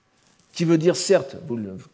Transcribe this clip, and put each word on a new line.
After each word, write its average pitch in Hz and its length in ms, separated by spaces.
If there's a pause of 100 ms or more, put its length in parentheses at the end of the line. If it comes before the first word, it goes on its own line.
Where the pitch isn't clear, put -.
(520)
qui 170 140
veut 165 140
dire 165 160
certes, - 420 (100)
vous 120 80
le 98 220 (160)